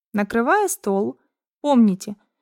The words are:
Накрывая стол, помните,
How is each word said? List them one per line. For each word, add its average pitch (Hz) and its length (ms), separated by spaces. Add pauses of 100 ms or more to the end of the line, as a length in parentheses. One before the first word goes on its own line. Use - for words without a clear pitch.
(120)
Накрывая 240 560
стол, 208 520 (400)
помните, 220 560 (260)